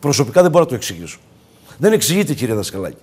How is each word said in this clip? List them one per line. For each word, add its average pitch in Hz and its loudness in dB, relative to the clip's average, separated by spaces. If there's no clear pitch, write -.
προσωπικά 143 2
δεν 175 4
μπορώ 170 4
να - -4
το 131 -6
εξηγήσω. 85 -10
Δεν 190 2
εξηγείται, 175 0
κύριε 113 -4
Δασκαλάκη. 92 -6